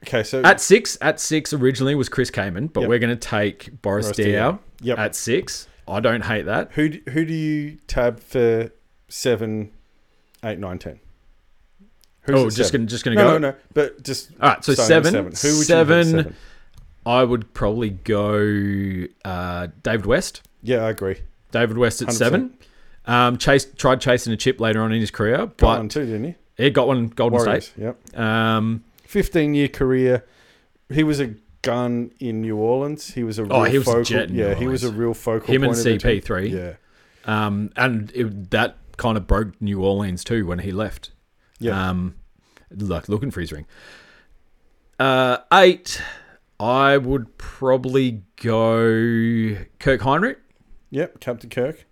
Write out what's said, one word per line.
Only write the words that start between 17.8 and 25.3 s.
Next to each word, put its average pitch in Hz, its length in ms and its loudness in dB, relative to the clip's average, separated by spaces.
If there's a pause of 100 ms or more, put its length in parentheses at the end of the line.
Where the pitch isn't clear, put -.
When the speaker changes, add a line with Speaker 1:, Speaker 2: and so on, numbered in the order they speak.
Speaker 2:
go, 101 1160 -2 (180)
uh, 90 420 -6 (140)
David 110 240 -2
West. 135 380 -2 (180)
Speaker 1:
Yeah, 117 240 0
I 110 60 -2
agree. 95 260 -4 (340)
Speaker 2:
David 117 280 0
West 117 240 0
at 110 60 -4
Speaker 1:
Hundred 117 100 -2
percent. 123 120 4
Speaker 2:
seven. 254 260 -2 (500)
Um, 123 320 2
chase, 139 260 4
tried 131 340 2
chasing 123 320 0
a 110 60 -2
chip - 240 0
later 110 180 0
on 110 140 0
in 113 80 0
his 107 80 -2
career, 113 280 0